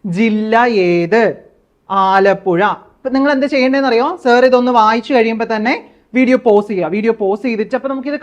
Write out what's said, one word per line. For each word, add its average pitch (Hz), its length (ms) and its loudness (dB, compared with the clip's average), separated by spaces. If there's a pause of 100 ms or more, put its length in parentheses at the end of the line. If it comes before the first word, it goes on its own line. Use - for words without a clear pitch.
(180)
ജില്ല 220 460 0 (260)
ഏത്? 175 340 0 (800)
ആലപ്പുഴ. 190 580 2 (360)
അപ്പൊ 262 180 -8
നിങ്ങൾ 277 220 2
എന്ത് 277 180 -2
ചെയ്യേണ്ടതെന്ന് 262 380 0
അറിയോ? 240 140 0 (180)
സാർ 247 260 4
ഇതൊന്ന് 247 300 2
വായിച്ചു 226 360 0
കഴിയുമ്പോ 226 380 0
തന്നെ 214 200 -2 (420)
വീഡിയോ 254 300 2
പോസ് 208 240 2
ചെയ്യുക. 175 260 -4
വീഡിയോ 220 260 -2
പോസ് 202 260 -2
ചെയ്തിട്ട് 214 300 -4
അപ്പൊ 262 140 -8
നമുക്കിത് 277 300 -8